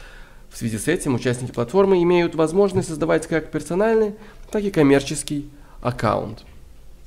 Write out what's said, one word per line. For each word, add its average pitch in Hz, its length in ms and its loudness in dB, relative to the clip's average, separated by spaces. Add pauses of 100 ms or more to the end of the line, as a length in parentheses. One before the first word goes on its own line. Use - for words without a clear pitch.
(500)
В - 80 -18
связи 113 200 -4
с 98 100 -8
этим 151 260 0
участники 123 380 -2
платформы 185 520 2
имеют 170 300 2
возможность 185 540 2
создавать 165 400 0
как 156 240 -4
персональный, 208 640 0 (340)
так 214 140 -2
и 196 80 -2
коммерческий 143 800 2 (320)
аккаунт. 110 640 -2 (600)